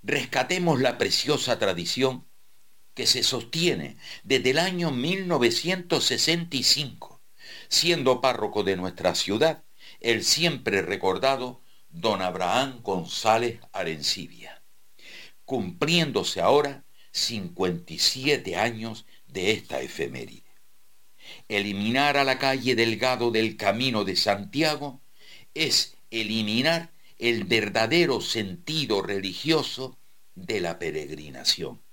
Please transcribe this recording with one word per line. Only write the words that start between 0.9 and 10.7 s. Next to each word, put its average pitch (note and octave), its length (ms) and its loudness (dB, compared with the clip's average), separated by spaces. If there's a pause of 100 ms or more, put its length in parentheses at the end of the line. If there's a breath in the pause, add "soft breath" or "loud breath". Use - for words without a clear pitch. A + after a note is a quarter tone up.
preciosa B2 600 0
tradición A2+ 680 0 (680)
que A#2+ 120 -4
se B2+ 160 2
sostiene B2+ 720 0 (260 loud breath)
desde B2+ 280 2
el C#3 80 4
año F3 320 0
mil F3 380 -2
novecientos D#3 760 2
sesenta E3 520 0
y B2 60 0
cinco, - 600 -2 (460 loud breath)
siendo C#3 520 4
párroco G#2+ 440 2
de F#2+ 120 2
nuestra F2+ 380 0
ciudad C#3+ 500 2 (360 loud breath)
el A#2 240 2
siempre C3+ 580 2